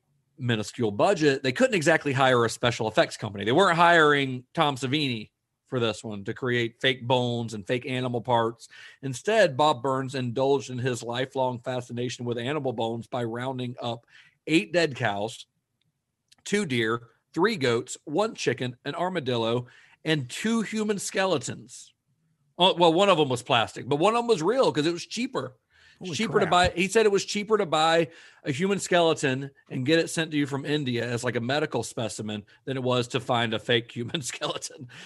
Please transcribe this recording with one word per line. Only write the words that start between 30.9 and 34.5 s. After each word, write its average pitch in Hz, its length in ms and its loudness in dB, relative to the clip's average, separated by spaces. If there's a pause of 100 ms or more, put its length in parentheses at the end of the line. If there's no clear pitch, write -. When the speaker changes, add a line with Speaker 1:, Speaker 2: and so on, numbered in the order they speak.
Speaker 1:
as, 120 160 -4
like, 123 140 -2
a - 20 -2
medical 135 440 -2
specimen 107 600 -6 (220)
than 131 100 -6
it 131 80 -6
was 123 260 0
to 135 120 -2
find 117 320 0
a 110 60 -2
fake 120 320 0
human 117 300 -6
<laughs> - 0 -
skeleton. - 680 -10 (160)